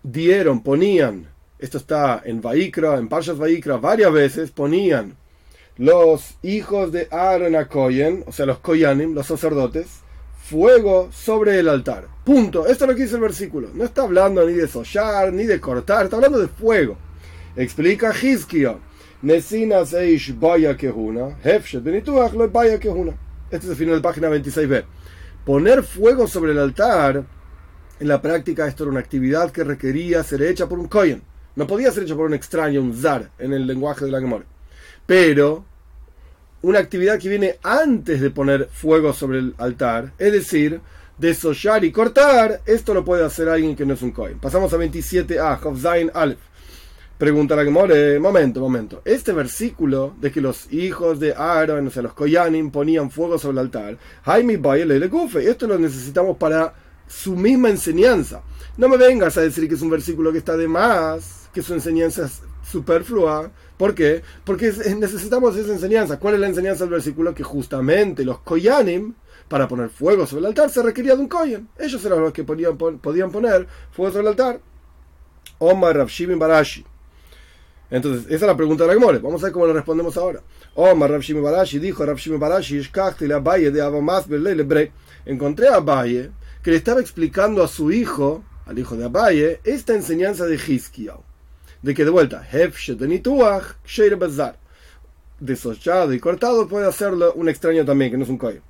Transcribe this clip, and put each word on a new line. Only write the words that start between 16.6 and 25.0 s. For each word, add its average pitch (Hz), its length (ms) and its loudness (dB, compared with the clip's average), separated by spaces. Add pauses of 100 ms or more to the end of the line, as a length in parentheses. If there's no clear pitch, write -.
Explica 196 560 0
Hizkiya. 170 640 0 (440)
"Nesinas 170 720 2
eish 165 460 2
baya 160 380 4
kehuna, 117 680 -6
hefshet 156 400 0
benituach 233 500 0
lo 226 140 2
baya 220 320 2
kehuna". 180 380 -4 (340)
Este 170 140 -8
es 180 60 -8
el 135 60 -6
final 160 180 0
de 151 60 0
página 165 280 -2
veintiséis 143 400 -2
B. 120 160 0 (580)